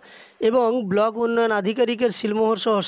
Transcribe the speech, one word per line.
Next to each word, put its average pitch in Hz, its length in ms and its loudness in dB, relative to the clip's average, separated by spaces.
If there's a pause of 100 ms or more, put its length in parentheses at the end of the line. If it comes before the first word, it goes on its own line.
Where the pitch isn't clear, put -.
(400)
এবং 226 280 2 (220)
ব্লক 208 220 2 (120)
উন্নয়ন 233 280 0
আধিকারিকের 220 600 0
সিলমোহর 220 460 0
সহ 220 180 0 (120)